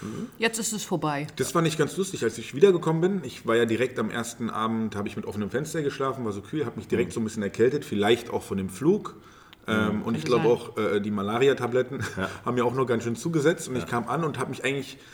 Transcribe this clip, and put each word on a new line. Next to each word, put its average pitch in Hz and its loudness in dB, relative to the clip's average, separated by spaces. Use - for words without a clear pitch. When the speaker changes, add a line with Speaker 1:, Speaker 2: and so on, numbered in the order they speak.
Speaker 1:
Mhm. 139 -8
Speaker 2:
Jetzt 226 -2
ist 226 -4
es 214 -4
vorbei. 151 -2
Speaker 3:
Das 127 -2
fand 165 4
ich 160 -2
ganz 147 0
lustig. - -4
Als 113 0
ich 113 -10
wiedergekommen 165 6
bin, 185 2
ich - -12
war 113 4
ja 117 6
direkt 117 2
am 110 0
ersten 117 -4
Abend, 110 -2
hab 101 -2
ich - -8
mit 107 -6
offenem 101 -4
Fenster 151 -2
geschlafen, 135 -2
war 107 -2
so 98 -6
kühl, 151 -4
hab 117 -8
mich 110 -10
direkt 117 0
Speaker 1:
Mhm. - -10
Speaker 3:
so 120 -4
ein 113 0
bisschen 107 -4
erkältet, 123 2
vielleicht 104 2
auch - -4
von 101 -4
dem 95 -2
Flug. 180 0
Ähm, 107 2
Speaker 1:
Mhm. 101 -4
Speaker 3:
und 113 -2
ich - -4
Speaker 2:
Könnte 120 4
Speaker 3:
glaube 117 6
Speaker 2:
sein. 107 -2
Speaker 3:
auch, - 2
äh, 104 4
die 104 -2
Malaria-Tabletten 120 2
Speaker 1:
Ja. 95 0
Speaker 3:
<laughs> - -10
haben 120 0
mir 120 2
auch 120 0
noch 131 2
ganz 113 0
schön 117 -2
zugesetzt. 160 0
Und 127 -4
Speaker 1:
Ja. 120 -2
Speaker 3:
ich - -10
kam 117 -2
an 143 -2
und 139 -4
hab 131 -4
mich 127 -8
eigentlich, 135 -4